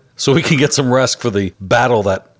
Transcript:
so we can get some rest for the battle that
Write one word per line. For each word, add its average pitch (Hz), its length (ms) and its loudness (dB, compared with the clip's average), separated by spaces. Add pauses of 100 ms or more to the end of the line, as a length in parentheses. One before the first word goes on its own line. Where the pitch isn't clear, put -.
(160)
so - 180 0
we - 80 2
can 151 160 0
get 139 160 0
some 127 200 0
rest 131 260 0
for 120 100 -4
the 98 300 -2
battle 117 440 0
that 95 240 -2 (120)